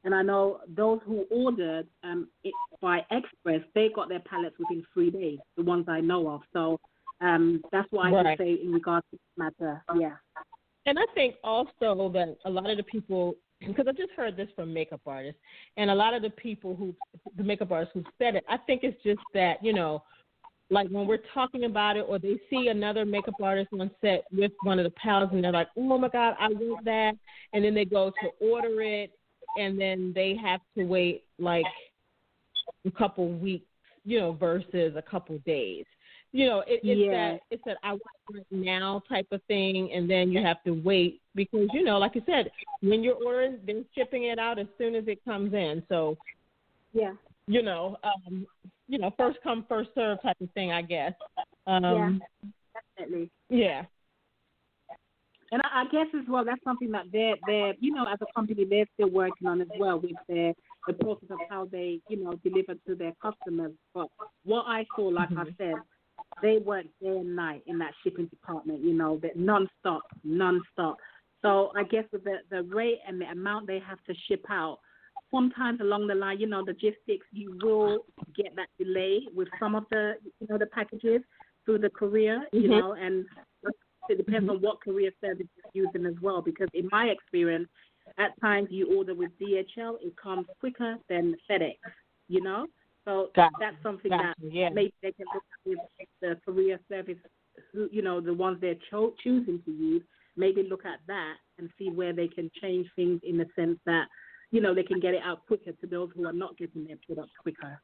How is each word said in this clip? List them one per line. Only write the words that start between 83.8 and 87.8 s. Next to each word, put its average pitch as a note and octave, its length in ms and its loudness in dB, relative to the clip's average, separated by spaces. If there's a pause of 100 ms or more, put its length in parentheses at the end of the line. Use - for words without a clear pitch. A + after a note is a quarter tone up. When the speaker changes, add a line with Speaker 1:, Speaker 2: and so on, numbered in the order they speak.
Speaker 1:
it F#3+ 80 2
depends G#3 320 2
Speaker 2:
Mm-hmm. G3+ 80 2
Speaker 1:
on F#3 60 0
what G#3 180 0
courier G3 400 0
service F#3 260 -6 (260)
you're F#3+ 140 0
using F3+ 200 -4
as E3+ 140 -4
well, F#3 220 0
because E3+ 320 -2
in F3+ 160 -2
my A3 160 4
experience, F3 600 0 (500)